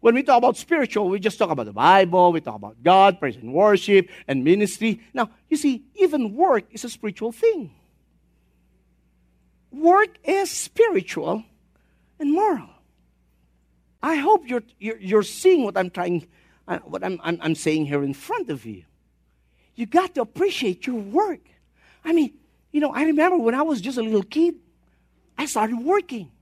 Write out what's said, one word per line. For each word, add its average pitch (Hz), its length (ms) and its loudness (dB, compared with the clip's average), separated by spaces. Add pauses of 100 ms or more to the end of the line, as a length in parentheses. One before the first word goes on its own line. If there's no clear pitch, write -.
When 233 140 4
we 269 80 -2
talk 262 160 4
about - 180 2
spiritual, 226 540 -2
we 196 100 -4
just 190 180 -4
talk 185 120 0
about 127 160 -4
the 104 80 -14
Bible, 175 580 4
we 160 80 -2
talk 110 160 -12
about 107 260 -18
God, 190 380 6
praise 127 160 -4
and 117 160 -12
worship, 196 560 4 (180)
and 135 160 -2
ministry. 202 600 0 (100)
Now, 233 180 -4 (200)
you 311 80 0
see, 262 260 -2 (100)
even 285 400 0
work 294 360 2
is 233 140 -16
a 247 40 -10
spiritual 220 440 -8
thing. 359 380 -2 (2000)
Work 349 540 2
is 381 260 -2
spiritual - 920 -2 (760)
and 294 140 -2
moral. 330 380 0 (1300)
I 311 140 -2
hope 311 320 0
you're, 247 140 -2 (160)
you're, 226 180 -8
you're 202 260 2
seeing 349 400 2
what 202 140 -4
I'm 185 140 -2
trying, 175 360 -4 (400)
uh, 175 120 -6
what 180 260 -10
I'm, 185 180 -6
I'm, 170 200 -4
I'm 160 120 -2
saying 156 300 -2
here 143 180 -2
in 139 120 -6
front 403 340 -8
of 143 160 -10
you. 98 200 -16 (880)
You 233 100 -8
got 359 300 -2
to 262 80 -4
appreciate 226 640 -4
your 254 100 -6
work. 269 440 -4 (640)
I 330 120 -2
mean, 311 180 2 (400)
you 302 80 0
know, 294 120 0
I 269 120 -2
remember 320 320 2
when 226 180 0
I 262 60 -2
was 294 220 -2
just 254 160 -6
a 269 40 -2
little 220 200 0
kid, 330 320 0 (840)
I 285 80 -6
started 233 320 -4
working. 247 540 -4 (120)